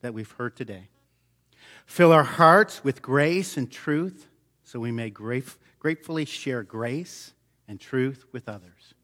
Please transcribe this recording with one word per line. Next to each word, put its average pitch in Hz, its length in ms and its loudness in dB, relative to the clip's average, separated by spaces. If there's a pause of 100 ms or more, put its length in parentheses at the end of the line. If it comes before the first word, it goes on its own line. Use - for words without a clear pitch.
that 123 120 -10
we've 110 200 -12
heard 120 220 -8
today. 101 340 -14 (960)
Fill 170 240 6
our 156 120 8
hearts 165 600 4
with 135 180 -2
grace 160 560 0
and 123 140 -4
truth 165 560 -6 (360)
so - 160 -14
we 120 120 -6
may 117 180 -6
grate-, 120 460 -8 (240)
gratefully 160 460 -4
share 127 360 -6
grace 120 720 -10 (340)
and 101 120 -14
truth 131 520 -4
with 120 160 -14
others. 90 460 -18 (100)